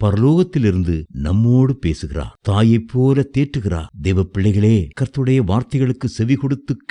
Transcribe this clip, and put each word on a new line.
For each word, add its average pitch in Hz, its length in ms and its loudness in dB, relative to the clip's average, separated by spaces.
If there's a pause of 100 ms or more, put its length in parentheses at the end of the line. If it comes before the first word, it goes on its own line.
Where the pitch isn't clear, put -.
பரலோகத்திலிருந்து 104 1080 0
நம்மோடு 117 640 2
பேசுகிறார். 73 640 -6
தாயைப் 113 460 2
போல 135 400 0 (100)
தேற்றுகிறார். 101 480 -4 (160)
தேவ 92 220 0
பிள்ளைகளே, 101 640 2 (140)
கர்த்தருடைய 131 380 0
வார்த்தைகளுக்கு 127 640 -2
செவி 117 300 -2
கொடுத்து 139 420 -4 (140)